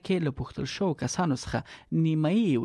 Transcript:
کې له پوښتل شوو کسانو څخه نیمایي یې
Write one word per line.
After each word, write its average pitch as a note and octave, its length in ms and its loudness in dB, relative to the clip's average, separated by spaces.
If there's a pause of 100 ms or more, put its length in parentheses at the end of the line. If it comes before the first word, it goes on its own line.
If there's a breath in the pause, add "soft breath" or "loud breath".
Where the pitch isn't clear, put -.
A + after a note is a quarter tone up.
کې F3 220 0
له C3+ 100 -4
پوښتل C3 380 -6
شوو F3+ 260 0
کسانو C#3 400 0
څخه - 160 -4 (480 loud breath)
نیمایي D#3+ 400 2
یې B2+ 180 2